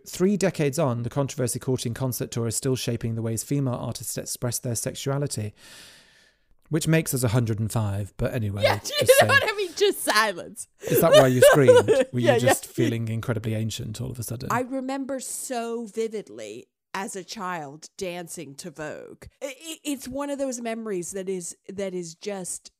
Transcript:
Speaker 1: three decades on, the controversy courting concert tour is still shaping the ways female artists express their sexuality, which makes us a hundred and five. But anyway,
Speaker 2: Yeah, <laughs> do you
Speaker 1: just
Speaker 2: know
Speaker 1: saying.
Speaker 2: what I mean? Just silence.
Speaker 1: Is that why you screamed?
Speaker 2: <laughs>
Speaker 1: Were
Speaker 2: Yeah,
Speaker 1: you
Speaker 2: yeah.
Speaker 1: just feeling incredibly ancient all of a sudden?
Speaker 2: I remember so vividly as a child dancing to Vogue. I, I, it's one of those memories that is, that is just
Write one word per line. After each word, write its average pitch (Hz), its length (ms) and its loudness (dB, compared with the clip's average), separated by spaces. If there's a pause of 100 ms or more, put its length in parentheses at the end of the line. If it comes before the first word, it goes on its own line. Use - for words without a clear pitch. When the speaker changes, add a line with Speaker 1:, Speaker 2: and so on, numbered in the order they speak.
Speaker 1:
three 196 300 0
decades 151 420 0
on, 123 240 0
the 120 80 -4 (100)
controversy 131 380 -2
courting 123 360 -2
concert 127 360 -4
tour 117 180 -2
is 107 80 -4
still 131 200 0
shaping 117 400 -4
the 113 60 -4
ways 113 200 -4
female 139 320 -2
artists - 440 -8
express - 400 -6
their 120 160 -4 (140)
sexuality, 135 640 -4 (1160)
which 156 180 -2
makes 160 260 2
us 123 80 0
a 127 60 2
hundred 110 320 2
and 110 100 -2
five. 104 460 -2
But - 180 -2
anyway, 101 280 -2
Speaker 2:
Yeah, - 160 4
<laughs> - 60 -10
do - 140 -8
you - 80 2
Speaker 1:
just 539 160 8
Speaker 2:
know 539 60 6
Speaker 1:
saying. 539 120 6
Speaker 2:
what 427 120 0
I 403 40 -4
mean? 392 200 -4
Just - 260 2
silence. 208 680 -2 (200)
Speaker 1:
Is - 120 4
that - 120 6
why - 140 10
you 127 160 4
screamed? 147 460 10
Speaker 2:
<laughs> - 240 4
Speaker 1:
Were 123 80 0
Speaker 2:
Yeah, 120 100 4
Speaker 1:
you - 20 8
Speaker 2:
yeah. 117 60 6
Speaker 1:
just - 280 4
feeling 117 420 0
incredibly 110 460 -2
ancient 110 460 -6
all 123 100 -6
of 120 80 -10
a 120 40 -10
sudden? 120 280 -8
Speaker 2:
I 233 100 0
remember 262 600 -6
so 233 680 -8
vividly 196 800 -8 (300)
as 196 200 -6
a 180 80 -10
child 165 640 -8 (100)
dancing 175 560 -10
to 170 160 -14
Vogue. 139 540 -12 (180)
I, 254 40 -10
I, 320 380 -12
it's 277 220 -4
one 277 240 -6
of 277 80 -4
those 262 220 -4
memories 220 500 -6
that 190 180 -8
is, 180 280 -6 (120)
that 196 240 -6
is 175 220 -8
just - 640 -10